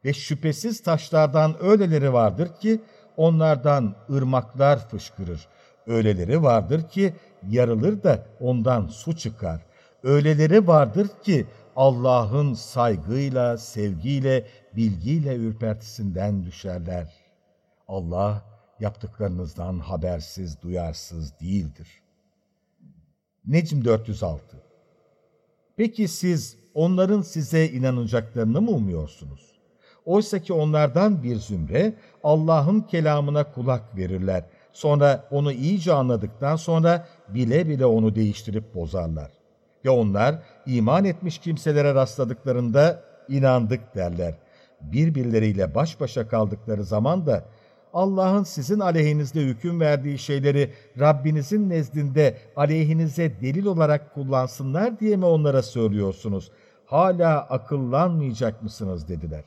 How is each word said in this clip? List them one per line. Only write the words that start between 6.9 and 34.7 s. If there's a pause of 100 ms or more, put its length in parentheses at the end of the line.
yarılır
da (140)
ondan
su
çıkar. (420)
Öyleleri
vardır (160)
ki (300)
Allah'ın
saygıyla,
sevgiyle, (300)
bilgiyle
ürpertisinden
düşerler. (760)
Allah (340)
yaptıklarınızdan
habersiz,
duyarsız
değildir. (1500)
Necm
dört
yüz
altı. (1200)
Peki
siz (160)
onların
size
inanacaklarını
mı
umuyorsunuz? (500)
Oysa
ki
onlardan
bir
zümre (300)
Allah'ın
kelamına
kulak
verirler. (280)